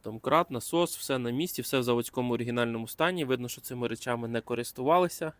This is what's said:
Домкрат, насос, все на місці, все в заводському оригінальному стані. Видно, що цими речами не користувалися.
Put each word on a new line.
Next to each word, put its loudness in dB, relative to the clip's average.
Домкрат, 2
насос, 0
все -2
на -2
місці, -2
все 2
в 2
заводському 2
оригінальному 0
стані. 0
Видно, 0
що -10
цими -6
речами -4
не -2
користувалися. 0